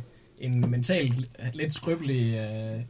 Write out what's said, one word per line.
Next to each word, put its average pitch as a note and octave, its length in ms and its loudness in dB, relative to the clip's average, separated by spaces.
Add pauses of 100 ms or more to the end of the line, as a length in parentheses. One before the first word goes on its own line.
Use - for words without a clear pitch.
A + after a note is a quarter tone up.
(420)
en B2 280 2
mentalt B2 580 2 (260)
lidt D#3 200 -2
skrøbelig, C#3 600 0
øh, A2 560 -4